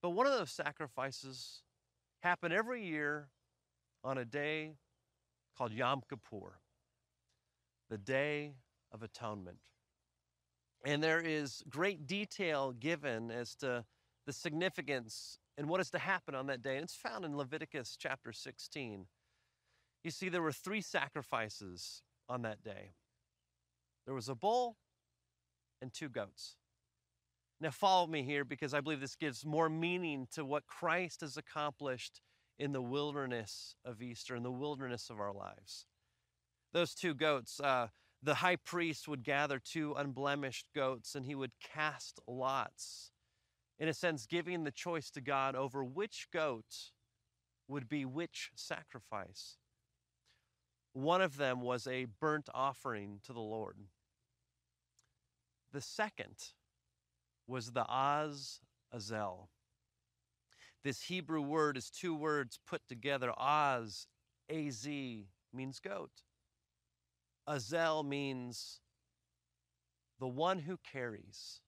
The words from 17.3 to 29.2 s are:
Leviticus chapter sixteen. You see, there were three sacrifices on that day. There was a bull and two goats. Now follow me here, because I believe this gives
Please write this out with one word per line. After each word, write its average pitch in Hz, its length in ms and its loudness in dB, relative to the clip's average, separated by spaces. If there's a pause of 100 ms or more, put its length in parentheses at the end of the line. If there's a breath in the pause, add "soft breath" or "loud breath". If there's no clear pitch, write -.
Leviticus 143 640 -4
chapter 131 320 -4
sixteen. 110 760 -8 (960)
You 165 80 -4
see, 185 180 -4
there 170 140 2
were 156 80 4
three 196 300 -2
sacrifices 113 1200 -4 (260)
on 123 140 -2
that 107 200 -4
day. 98 280 -10 (1120)
There 127 80 -4
was 120 160 -4
a 135 60 -2
bull 233 420 2 (1040)
and 127 100 -8
two 151 180 -6
goats. 110 460 -6 (1040)
Now 156 120 0
follow 185 340 8
me 156 160 0
here, 143 240 2
because 135 300 -2
I 147 40 6
believe 143 220 0
this 135 140 -6
gives 139 280 -4